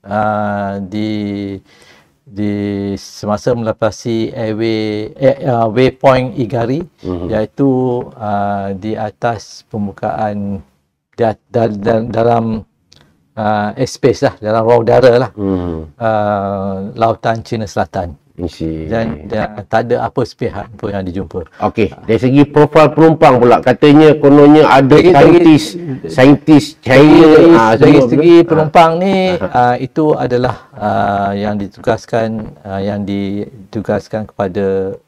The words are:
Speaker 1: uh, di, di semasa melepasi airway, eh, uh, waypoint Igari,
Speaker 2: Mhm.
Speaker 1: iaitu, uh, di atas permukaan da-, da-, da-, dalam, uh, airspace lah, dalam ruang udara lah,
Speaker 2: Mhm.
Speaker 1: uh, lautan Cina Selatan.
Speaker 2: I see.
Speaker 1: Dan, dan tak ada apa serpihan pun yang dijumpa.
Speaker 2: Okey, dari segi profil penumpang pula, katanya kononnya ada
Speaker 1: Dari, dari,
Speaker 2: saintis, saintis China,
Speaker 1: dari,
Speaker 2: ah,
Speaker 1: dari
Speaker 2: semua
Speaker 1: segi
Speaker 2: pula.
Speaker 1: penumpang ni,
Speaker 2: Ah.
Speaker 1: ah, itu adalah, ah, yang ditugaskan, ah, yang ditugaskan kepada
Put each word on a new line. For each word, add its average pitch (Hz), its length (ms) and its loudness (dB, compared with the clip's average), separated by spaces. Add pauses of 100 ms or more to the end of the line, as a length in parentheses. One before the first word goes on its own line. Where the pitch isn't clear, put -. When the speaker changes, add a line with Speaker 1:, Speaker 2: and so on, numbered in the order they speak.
Speaker 1:
uh, 101 800 -6
di, 101 720 -8 (680)
di 104 320 -8 (400)
semasa 104 600 -6
melepasi 113 760 -4
airway, 110 840 -6
eh, 135 320 -2
uh, 117 240 0
waypoint 127 680 0
Igari, 123 460 -4 (180)
Speaker 2:
Mhm. 90 300 -8
Speaker 1:
iaitu, 110 400 -4 (420)
uh, 101 640 -6
di 107 180 -8
atas 110 720 -10
permukaan 101 920 -8 (560)
da-, 110 220 -2 (100)
da-, 113 240 -2
da-, 110 320 -2
dalam, 113 640 -2 (680)
uh, 107 400 -4
airspace 131 520 -2
lah, 113 120 -2
dalam 107 240 -2
ruang 117 220 2
udara 120 320 4
lah, 123 160 -2
Speaker 2:
Mhm. 90 480 -6 (160)
Speaker 1:
uh, 101 800 -4 (200)
lautan 113 460 -4
Cina 110 240 -8
Selatan. 92 560 -8 (160)
Speaker 2:
I 85 160 -10
see. 80 400 -10
Speaker 1:
Dan, 113 400 -8
dan 107 320 -8
tak 113 240 -4
ada 117 240 -4
apa - 160 -6
serpihan 98 480 -10
pun 104 160 -10
yang 98 160 -8
dijumpa. 90 400 -10 (160)
Speaker 2:
Okey, 104 240 -2 (160)
dari 110 160 -2
segi 135 240 2
profil 151 480 2
penumpang 156 480 4
pula, 120 240 4
katanya 147 480 6
kononnya 147 560 6
ada 131 240 4
Speaker 1:
Dari, 147 160 6
dari, 160 480 6
Speaker 2:
saintis, - 80 0 (480)
saintis 143 540 4 (180)
China, 151 480 6
Speaker 1:
dari, 156 240 6
Speaker 2:
ah, 113 240 4
Speaker 1:
dari 156 160 6
Speaker 2:
semua 131 160 4
Speaker 1:
segi 170 240 4
Speaker 2:
pula. 170 160 4
Speaker 1:
penumpang 160 480 2
ni, 185 400 -2
Speaker 2:
Ah. 123 320 0
Speaker 1:
ah, 123 80 0
itu 151 320 -2
adalah, 123 640 -4
ah, 101 560 -4
yang 104 240 -6
ditugaskan, 110 720 -6 (320)
ah, 98 240 -10
yang 101 240 -6
ditugaskan 101 1200 -8
kepada 98 800 -6